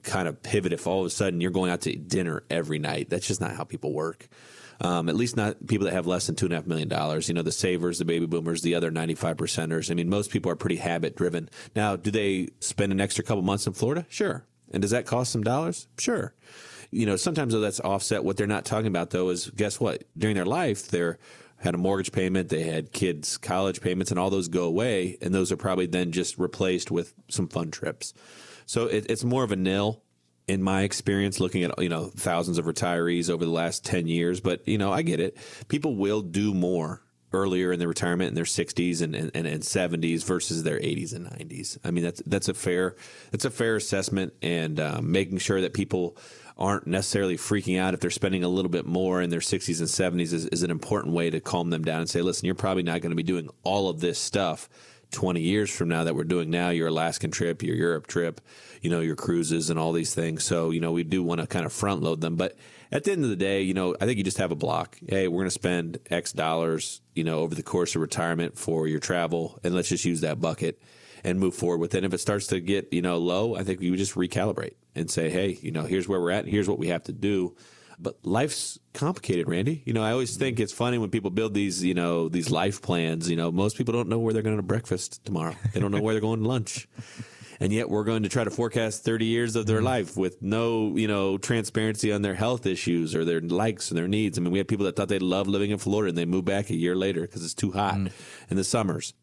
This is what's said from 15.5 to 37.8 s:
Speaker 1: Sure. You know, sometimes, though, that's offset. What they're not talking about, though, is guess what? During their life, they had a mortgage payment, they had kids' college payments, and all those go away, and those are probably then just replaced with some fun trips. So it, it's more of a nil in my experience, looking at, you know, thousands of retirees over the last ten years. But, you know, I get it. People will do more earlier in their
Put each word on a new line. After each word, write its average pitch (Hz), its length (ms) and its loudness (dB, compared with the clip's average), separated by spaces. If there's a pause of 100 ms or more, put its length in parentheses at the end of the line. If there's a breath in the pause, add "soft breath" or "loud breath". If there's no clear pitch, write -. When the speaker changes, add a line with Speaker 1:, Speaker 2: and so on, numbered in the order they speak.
Speaker 1:
Sure. - 360 -2 (580 loud breath)
You 113 140 2
know, 101 120 4
sometimes, 147 360 2
though, 110 60 4
that's 104 220 0
offset. 98 420 0
What 98 140 0
they're 104 100 2
not 104 160 0
talking 110 240 0
about, 87 220 0
though, 90 200 2
is 90 200 -2
guess 104 320 -2
what? 101 240 -2 (120)
During 107 180 2
their 90 100 2
life, 127 420 0
they 85 260 2 (440 loud breath)
had 87 180 0
a - 20 -2
mortgage 95 360 2
payment, 92 340 2
they 80 160 0
had 80 300 -4
kids' 82 420 0
college 95 460 0
payments, 92 300 0
and 92 80 2
all 95 100 2
those 95 180 2
go 87 160 2
away, 92 580 0
and 90 140 0
those 92 160 2
are 90 60 0
probably 92 300 0
then 87 260 0
just 87 240 -2
replaced 95 520 0
with 85 240 -2 (140)
some 90 220 -2
fun 82 200 -4
trips. - 440 -8 (520 loud breath)
So 117 200 0
it, 104 240 0
it's 113 160 -2
more 127 180 2
of 104 80 0
a 98 60 0
nil 101 460 0 (440)
in 95 160 0
my 95 180 4
experience, 98 580 0
looking 92 240 2
at, - 160 -2
you 90 100 2
know, 82 160 -2
thousands 85 520 0
of 80 80 0
retirees 87 640 0
over 85 160 0
the 82 60 2
last 82 340 0
ten 85 220 0
years. 85 320 2
But, 87 280 -2
you 104 120 2
know, 98 120 2
I 139 120 0
get 165 160 0
it. 90 180 -2 (300 loud breath)
People 147 280 0
will 104 260 2
do 98 340 0
more 90 480 0 (280)
earlier 92 400 2
in 87 60 0
their 85 100 0